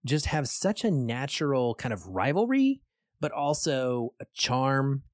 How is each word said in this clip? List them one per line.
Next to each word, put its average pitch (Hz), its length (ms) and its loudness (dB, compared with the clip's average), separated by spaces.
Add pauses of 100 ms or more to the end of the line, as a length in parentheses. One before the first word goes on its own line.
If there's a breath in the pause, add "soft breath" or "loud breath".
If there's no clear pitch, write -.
just 147 200 0
have 143 220 0
such - 360 -2
a 220 60 2
natural 127 840 0
kind 120 180 -4
of 87 140 -8
rivalry, 226 760 2 (380)
but 151 120 -2
also 131 880 0
a - 140 -14
charm 135 680 0 (120)